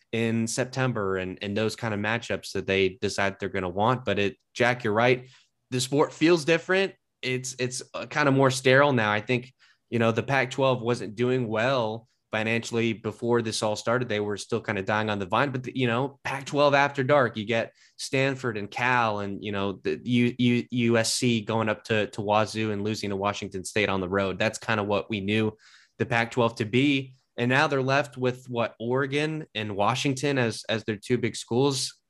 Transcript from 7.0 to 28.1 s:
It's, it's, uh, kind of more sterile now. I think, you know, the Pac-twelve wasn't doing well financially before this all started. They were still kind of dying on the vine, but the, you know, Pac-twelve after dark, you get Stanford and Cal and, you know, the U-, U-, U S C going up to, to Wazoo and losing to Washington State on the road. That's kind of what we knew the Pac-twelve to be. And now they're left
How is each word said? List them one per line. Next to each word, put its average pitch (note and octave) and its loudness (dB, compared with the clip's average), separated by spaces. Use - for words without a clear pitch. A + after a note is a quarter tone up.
It's, B2+ -4
it's, B2+ -4
uh, - -8
kind D3+ 0
of C3+ 6
more C3+ 6
sterile C3 6
now. G#2+ 2
I G#2 0
think, B2 -2
you A#2 0
know, A2+ 4
the A2 0
Pac-twelve C3 0
wasn't A2 -2
doing B2 0
well A2+ -2
financially A2+ 0
before A#2 -2
this A2 -4
all G#2+ 0
started. A#2 -2
They G#2 -2
were G#2 -4
still A2+ -4
kind G#2 -2
of G2 -4
dying G#2+ 0
on G#2 -2
the G2 -4
vine, A#2+ 0
but B2+ -6
the, - -8
you B2+ 0
know, B2 -2
Pac-twelve C#3 0
after C#3 2
dark, B2+ 4
you A2 -4
get A2+ -2
Stanford C3 -2
and G2+ -8
Cal A#2+ 0
and, G2+ -6
you G#2 -4
know, G2 -2
the D#2 -2
U-, A#2+ 2
U-, A#2+ 2
U A#2 2
S A2+ 2
C A#2 2
going A2 0
up G#2+ -2
to, G#2+ 0
to - -8
Wazoo G#2+ 0
and G2+ -4
losing G#2 -4
to G2+ -2
Washington G2 -4
State G2+ 0
on G2 0
the F2+ -2
road. F#2+ 0
That's A2 0
kind A2 -2
of G2+ -2
what G2+ -2
we G#2+ -4
knew G#2+ 0
the A2+ 0
Pac-twelve A#2 0
to A2+ -4
be. C3 0
And A#2+ 0
now C#3+ 4
they're C#3 0
left C3+ -2